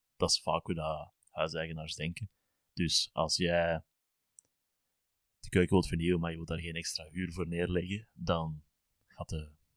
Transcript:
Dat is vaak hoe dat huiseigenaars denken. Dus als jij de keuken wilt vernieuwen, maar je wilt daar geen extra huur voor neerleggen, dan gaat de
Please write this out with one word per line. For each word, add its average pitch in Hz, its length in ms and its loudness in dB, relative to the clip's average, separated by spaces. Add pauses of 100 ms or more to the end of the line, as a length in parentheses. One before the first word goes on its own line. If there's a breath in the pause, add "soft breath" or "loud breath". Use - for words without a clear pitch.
(160)
Dat 85 140 2
is - 120 2
vaak 82 240 0
hoe 90 100 -2
dat 78 380 -4 (160)
huiseigenaars 80 640 -4
denken. 85 340 -6 (440)
Dus - 400 0
als 78 240 0
jij 85 460 2 (1600)
de - 100 -12
keuken 92 240 4
wilt 92 140 6
vernieuwen, 85 320 2
maar 85 100 0
je 82 60 -4
wilt 82 120 -8
daar 82 120 -4
geen 82 160 -8
extra 82 340 -8
huur 87 240 -4
voor 87 140 -4
neerleggen, 90 680 0
dan 80 500 -2 (440)
gaat - 220 -14
de 76 260 -8 (220)